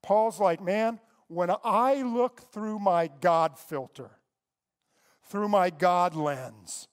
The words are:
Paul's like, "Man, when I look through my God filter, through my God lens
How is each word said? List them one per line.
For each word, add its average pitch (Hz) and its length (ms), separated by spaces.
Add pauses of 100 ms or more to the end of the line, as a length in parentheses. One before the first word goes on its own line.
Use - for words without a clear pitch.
Paul's 208 380
like, 180 220
"Man, 214 400 (260)
when 175 260 (100)
I 247 400
look 240 500
through 214 260
my 175 280
God 160 520
filter, - 580 (1040)
through 208 260
my 190 220
God 180 440
lens 131 760